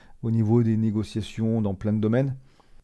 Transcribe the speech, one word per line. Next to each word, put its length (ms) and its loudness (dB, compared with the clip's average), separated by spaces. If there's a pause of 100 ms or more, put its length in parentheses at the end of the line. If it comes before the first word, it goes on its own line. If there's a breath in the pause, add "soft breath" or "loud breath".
(220 soft breath)
au 80 -2
niveau 320 4
des 140 2
négociations 840 -2
dans 140 -2
plein 180 -2
de 60 0
domaines. 380 0 (480 soft breath)